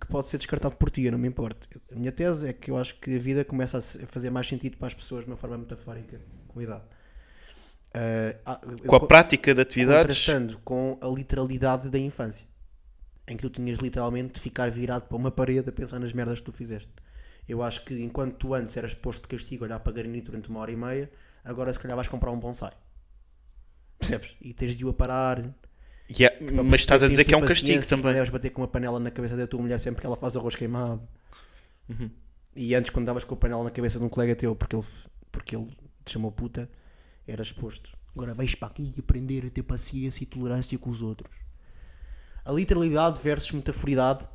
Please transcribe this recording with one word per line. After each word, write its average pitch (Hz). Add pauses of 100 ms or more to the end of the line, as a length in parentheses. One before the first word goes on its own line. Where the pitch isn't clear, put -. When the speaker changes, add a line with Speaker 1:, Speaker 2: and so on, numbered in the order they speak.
Speaker 1:
que -
pode 139
ser 147
descartado -
por -
ti, 131
eu 123
não 120
me 123
importo. 113 (220)
A 127
minha 123
tese 156
é 127
que -
eu 131
acho 127
que 131
a -
vida 135
começa 131
a -
se-, -
a 123
fazer 127
mais 127
sentido 131
para 143
as -
pessoas 120
de 127
uma 120
forma 120
metafórica, 117 (280)
com 123
a -
idade. 107 (1080)
Ah, 113 (120)
ah, 127
eu 120
Speaker 2:
Com 131
a 127
Speaker 1:
co-, 147
Speaker 2:
prática 156
de 127
atividades. 131 (220)
Speaker 1:
contrastando 120
com 131
a 131
literalidade 131
da 135
infância, 135 (840)
em 120
que -
tu 127
tinhas 123
literalmente 123
de -
ficar 123
virado 120
para 120
uma 127
parede 131
a -
pensar 123
nas 120
merdas 120
que -
tu 135
fizeste. 113 (560)
Eu 117
acho 120
que - (100)
enquanto 127
tu 135
antes 117
eras 113
posto -
de -
castigo 120
a -
olhar 110
para 113
a -
granite 117
durante 110
uma 113
hora 110
e 117
meia, 131 (340)
agora 127
se 123
calhar 123
vais 123
comprar 123
um 120
bonsai. 117 (1300)
Percebes? -
E 123
tens 120
de 123
o 131
aparar. 127 (580)
Speaker 2:
Yeah, 123
Speaker 1:
Para 135
Speaker 2:
mas 131
estás 135
a 139
Speaker 1:
perceber 139
Speaker 2:
dizer 143
que 151
é -
um 151
Speaker 1:
tens 139 (100)
de 139
ter 143
Speaker 2:
castigo 143
Speaker 1:
paciência, 135
Speaker 2:
também. 135
Speaker 1:
não 131
deves 127
bater 127
com 131
uma 123
panela 123
na 120
cabeça 120
da 123
tua 120
mulher 120
sempre 117
que -
ela 123
faz 123
arroz 117
queimado. 117 (800)
Speaker 2:
Uhum. 113 (440)
Speaker 1:
E 120
antes, 123
quando 120
davas 120
com -
a -
panela 117
na 117
cabeça 120
de 117
um 117
colega 120
teu 117
porque -
ele, 107 (460)
porque -
ele 113 (380)
te -
chamou 110
puta, 120 (580)
eras 110
exposto. - (180)
Agora 120
vais 123
para -
aqui 135
aprender 127
a 123
ter 127
paciência 131
e 120
tolerância 123
com 123
os 113
outros. 110 (1080)
A 135
literalidade 165
versus 147
metaforidade 135